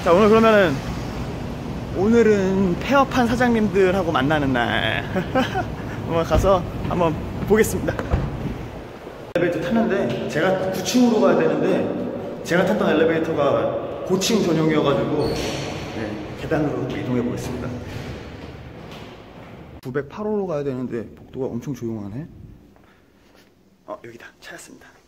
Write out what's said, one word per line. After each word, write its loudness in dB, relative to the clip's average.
자, 6
오늘 8
그러면은 6
오늘은 4
폐업한 2
사장님들하고 2
만나는 2
날. 2
<laughs> -4
한번 0
가서 4
한번 2
보겠습니다. 2
엘리베이터 0
탔는데 0
제가 0
구 -6
층으로 4
가야 6
되는데 -2
제가 2
탔던 2
엘리베이터가 2
고층 2
전용이어가지고, 2
네, -6
계단으로 -2
이동해 -2
보겠습니다. -6
구백팔 -6
호로 -2
가야 -4
되는데 -4
복도가 -8
엄청 -6
조용하네. -8
어, -12
여기다. -18
찾았습니다. -20